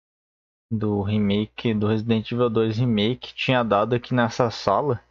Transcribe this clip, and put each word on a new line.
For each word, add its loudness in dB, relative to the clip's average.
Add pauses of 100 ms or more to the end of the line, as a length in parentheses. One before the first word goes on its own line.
(680)
do -2
remake, 0
do 0
Resident 0
Evil 0
dois 0
Remake, 0
tinha 0
dado 2
aqui -4
nessa 2
sala, 0